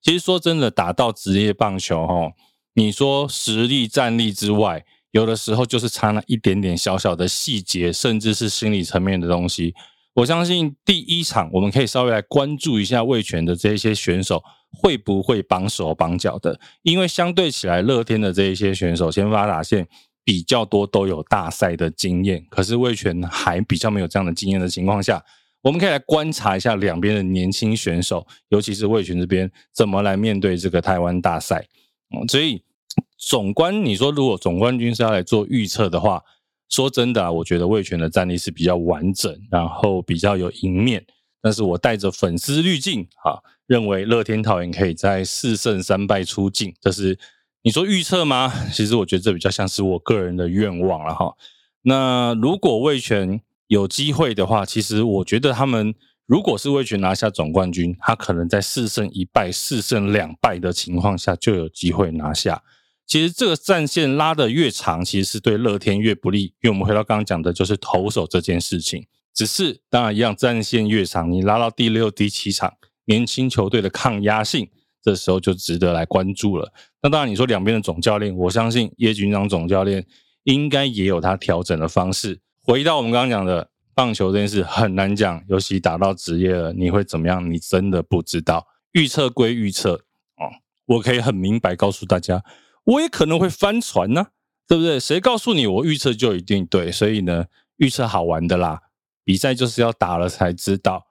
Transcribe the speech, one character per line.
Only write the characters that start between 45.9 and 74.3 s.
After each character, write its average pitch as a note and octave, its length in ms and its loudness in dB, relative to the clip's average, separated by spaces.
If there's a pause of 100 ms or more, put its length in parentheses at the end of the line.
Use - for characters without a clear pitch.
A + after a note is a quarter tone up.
败 G2 160 0
出 G2 280 -2
境， G2 280 -6
这 G2 140 0
是 F#2+ 260 -2 (440)
你 A#2 80 4
说 E3 160 0
预 G3 160 2
测 F3+ 200 0
吗？ C3 300 2 (200)
其 G#2+ 140 0
实 A2 100 0
我 G2+ 100 2
觉 F#2+ 100 0
得 F2+ 60 0
这 G2+ 100 2
比 F2 60 -2
较 F#2+ 120 0
像 F#2+ 160 -2
是 G2 160 -4
我 F#2+ 160 0
个 G#2+ 220 0
人 F2+ 160 -4
的 F2+ 100 -2
愿 F#2 340 0
望 F2 260 0
了 D#2+ 80 -4
哈。 E2+ 200 -4 (480)
那 B2+ 520 2
如 C3+ 240 0
果 B2 220 2
味 C#3 200 0
全 G2 400 -2 (280)
有 G2+ 200 4
机 D3 240 -2
会 C3 220 0
的 G2 120 0
话， G#2 200 2
其 A2 160 -4
实 G#2+ 200 0
我 G2 220 0
觉 A2+ 160 0
得 C#3 140 2
他 A#2+ 100 0
们 A2 300 0 (320)
如 C#3+ 160 4
果 A2+ 160 2
是 C3+ 100 -4
味 C#3 160 2
全 G#2+ 160 -2
拿 F#2+ 140 2
下 G#2 160 0
总 D#2 200 -4
冠 F2+ 220 2
军， F2 280 -2
他 - 140 0
可 - 200 -4
能 E2+ 120 -2
在 G2+ 140 2
四 A#2 260 -4
胜 G#2 240 -2
一 F#2+ 140 -6
败、 F#2+ 260 0
四 A2+ 300 -4
胜 G2+ 320 0
两 E2+ 260 -2
败 G2 200 0
的 F2+ 120 -2
情 F2+ 260 -4
况 F#2+ 200 0
下 F2+ 180 -2
就 G#2+ 200 0
有 E2+ 120 -2
机 E2+ 240 -2
会 E2+ 220 0
拿 D2+ 220 -4
下。 - 280 -4 (440)
其 D#3 160 2
实 E3+ 100 0
这 A#3+ 160 0
个 E3 80 0
战 E3+ 300 0
线 C#3 300 0
拉 D#3 180 2
得 C#3 160 2
越 D3+ 200 2
长， E2+ 320 -2
其 F#2+ 200 -2
实 F#2+ 100 -4
是 G#2+ 80 -6
对 G#2+ 160 2
乐 G#2+ 220 2
天 G2+ 200 0
越 G#2+ 160 2
不 - 140 -4
利， G2 320 -2
因 - 40 -20
为 A#2+ 60 6
我 G#2 40 2
们 F#2+ 120 0
回 G#2+ 80 2
到 G#2+ 80 2
刚 G#2+ 140 0
刚 G#2+ 80 0
讲 F2+ 160 -2
的， E2 100 0
就 F2 140 0
是 G2 140 0
投 F#2+ 320 -2
手 F#2 160 -2
这 F#2 120 0
件 F2 220 0
事 F2 200 -4
情。 - 260 -8 (280)
只 A2 120 -2
是 D#3 420 -2
当 A#2+ 140 2
然 G#2+ 120 0
一 G#2 40 -2
样， A2+ 180 0
战 A#2+ 260 0
线 A2 240 0
越 G#2+ 200 2
长， E2+ 260 -2
你 F#2 80 0
拉 G#2 180 2
到 A#2 120 0
第 A#2 180 0
六、 A2 220 2
第 G#2 180 0
七 G2 240 -6
场， - 220 -4 (320)
年 A2 180 2
轻 B2+ 240 -2
球 G#2+ 220 0
队 A#2 100 2
的 F#2+ 80 0
抗 G#2+ 360 -2
压 G#2+ 200 2